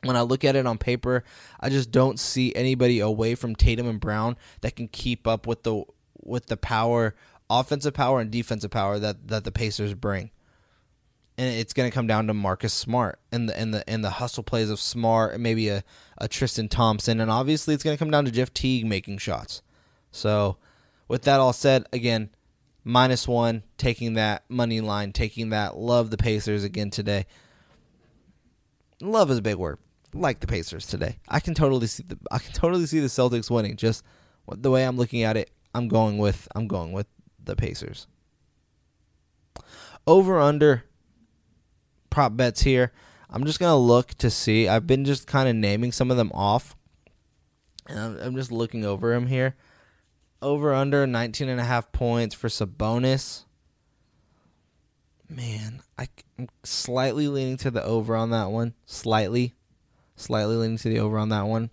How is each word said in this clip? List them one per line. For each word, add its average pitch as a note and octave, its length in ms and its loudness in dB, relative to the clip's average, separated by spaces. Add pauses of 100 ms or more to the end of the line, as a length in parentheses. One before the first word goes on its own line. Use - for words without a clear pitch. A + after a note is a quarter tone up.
When B2+ 120 0
I A#2+ 60 4
look B2+ 220 0
at C3+ 120 4
it C3 120 2
on A2+ 100 -2
paper, B2 460 -2 (360)
I C3 100 -4
just C3+ 200 0
don't C3 300 4
see - 360 -2
anybody B2 440 2
away A2 340 0
from A#2 220 -6
Tatum A#2+ 320 4
and G#2+ 120 -4
Brown G#2+ 380 -2 (240)
that A2+ 140 -4
can A#2+ 140 -10
keep - 360 -4
up A2+ 220 0
with A2+ 160 -4
the, G#2+ 220 -2 (360)
with A#2+ 260 -8
the A2 100 -4
power, A#2 580 2 (320)
offensive C3+ 460 0
power C3 260 2
and A2 120 -4
defensive A2 400 -6
power G2+ 260 -2
that, G#2 300 -6
that A2 160 -4
the - 80 -8
Pacers G#2 420 -4
bring. G2 380 -6 (1040)
And B2+ 160 -2
it's A2+ 200 -6
gonna B2 180 0
come A#2+ 160 -2
down A2 180 2
to G#2+ 80 0
Marcus G2+ 400 -2
Smart A2+ 460 -2 (120)
and A#2 160 -2
the, G#2 100 -6
and A2 140 -2
the, G#2+ 160 -4
and A2 160 -4
the G2 60 -2
hustle A#2+ 340 -6
plays A2 280 -2
of G#2 80 -4
Smart A2+ 560 0
and A#2 80 -6
maybe A2 260 0
a, G2 140 -2 (340)
a - 100 -6
Tristan A2+ 420 -4
Thompson. A2+ 500 2
And A2+ 100 0
obviously C#3+ 460 0
it's C#3 80 -6
gonna D3+ 140 0
come D#3 120 -2
down D3 160 4
to B2 60 0
Jeff B2 200 0
Teague B2+ 360 0
making G2+ 320 -4
shots. - 420 -8 (480)
So G#2 480 0 (500)
with A#2+ 160 -2
that C#3 160 6
all B2+ 140 4
said, C3 400 2
again, A2+ 380 -2 (520)
Minus B2 440 2
one, A#2 360 0 (140)
taking A#2 380 -2
that G#2+ 340 0
money A#2 320 -2
line, G#2 320 -4
taking A2+ 360 -4
that. G#2+ 280 -2
Love A#2 320 2
the G#2+ 80 -4
Pacers G#2 460 0
again G2+ 260 -4
today. G2+ 360 -2 (1800)
Love G3 300 4
is B2+ 60 4
a A2 40 0
big G#2 140 0
word. F2 240 -6 (340)
Like C#3+ 280 -2
the - 60 -8
Pacers F#2 380 -6
today. - 320 -6 (100)
I D3+ 120 0
can E3+ 140 -4
totally C3+ 340 2
see - 180 -8
the, - 120 -12 (120)
I A2+ 100 -2
can - 140 -12
totally F3 320 0
see D#3 140 0
the C#3 80 0
Celtics A#2+ 420 0
winning. A2+ 280 0
Just A2+ 260 0 (440)
the B2 220 -2
way C3 160 4
I'm B2+ 120 -2
looking A#2+ 260 0
at A2 140 0
it, - 120 -4 (240)
I'm A#2+ 140 -2
going A2 300 2
with, G#2 380 0
I'm A2 120 -4
going F2 240 -6
with G2 160 -6 (360)
the G2 120 -6
Pacers. - 520 -6 (2000)
Over F#3 340 6
under D3 440 6 (1300)
prop A#2+ 280 2
bets B2 240 2
here. B2+ 300 4 (380)
I'm B2+ 160 -4
just D3+ 140 -4
gonna E3+ 180 6
look A#2+ 380 6
to B2 140 2
see. A2 380 2
I've G#2+ 180 2
been C3+ 200 2
just C#3 200 0
kinda C3 280 2
naming G#2+ 380 0
some B2+ 200 0
of B2+ 60 4
them G#2+ 160 2
off. G2+ 420 0 (1120)
And C3 100 -12
I'm, G#2+ 220 -8
I'm B2+ 160 -6
just C3 160 -6
looking A2+ 340 -2
over G2+ 280 0
'em A#2+ 140 0
here. C3 280 0 (840)
Over C#3+ 320 2
under C#3 340 2
nineteen A#2+ 420 -2
and B2+ 100 -2
a A#2+ 40 -2
half A#2+ 280 -2
points A#2 440 -2
for A#2 140 -6
Sabonis. A#2 960 -2 (1800)
Man, A#2 540 -10 (160)
I, C3 120 -10 (280)
I'm B2 120 -12 (140)
slightly C3 640 -2
leaning C3 300 -2
to C3 140 -2
the A#2 120 -2
over A2+ 320 0
on A2+ 140 0
that G#2+ 220 0
one. A#2 240 -4 (100)
Slightly. A2+ 720 0 (600)
Slightly G#2+ 420 -2
leaning A2+ 200 0
to A2+ 120 -4
the A2 100 2
over G#2+ 180 0
on G#2+ 120 0
that G#2 180 0
one. A2+ 260 -2